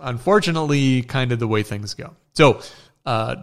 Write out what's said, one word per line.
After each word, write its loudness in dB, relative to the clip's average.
unfortunately 2
kind -4
of -2
the -2
way 0
things -8
go. -16
So, 4
uh, -4